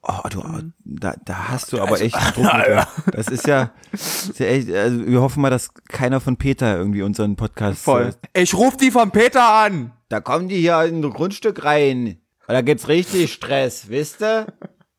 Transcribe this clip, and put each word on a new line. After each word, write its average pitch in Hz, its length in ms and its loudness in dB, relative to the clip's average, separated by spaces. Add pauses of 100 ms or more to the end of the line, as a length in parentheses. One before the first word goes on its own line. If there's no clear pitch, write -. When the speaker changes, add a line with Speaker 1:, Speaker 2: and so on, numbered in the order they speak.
Speaker 1:
Oh, - 300 -6
du, 95 100 -8
Speaker 2:
Mhm. 160 320 -12 (100)
Speaker 1:
da, 76 300 -8 (100)
da 101 260 -8
hast - 220 -6
du 117 80 -2
aber 98 120 0
Speaker 2:
Also, 104 140 0
Speaker 1:
echt 117 100 -2
einen - 180 0
Druck 123 180 4
mit - 140 2
Speaker 2:
<laughs> - 0 -
Speaker 1:
dir. 113 220 4 (240)
Das 110 160 -4
ist 127 180 -4
ja, 135 260 2 (200)
ist - 480 -8
ja 110 80 0
echt, 120 240 0
also 110 340 0
wir 123 160 4
hoffen 135 220 0
mal, 135 80 4
dass 127 200 -2 (160)
keiner 131 320 0
von 127 180 -2
Peter 131 380 0
irgendwie 101 280 -2
unseren 104 320 -2
Podcast, 104 480 -4
Speaker 2:
Voll. 120 320 0 (180)
Speaker 1:
äh, 185 80 2
Speaker 2:
Ich 180 140 2
ruf 254 220 4
die 262 120 4
vom 226 220 4
Peter 240 360 4
an! 202 440 2 (180)
Speaker 1:
Da 110 100 -2
kommen 165 300 -2
die 196 80 -2
hier 165 280 4
in 165 200 -2
ein 143 60 -2
Grundstück 196 520 -4
rein. 135 540 2 (300)
Und 110 80 -2
da 110 60 2
gibt's 127 260 0
richtig 175 440 0
Stress, 131 580 -4
wisst 147 340 -6
ihr? 220 240 0 (520)